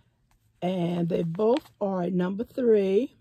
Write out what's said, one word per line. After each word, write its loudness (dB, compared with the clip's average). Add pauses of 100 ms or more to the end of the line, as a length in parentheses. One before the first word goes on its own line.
(600)
And -2
they 0
both 0 (100)
are -2
number -2
three. 2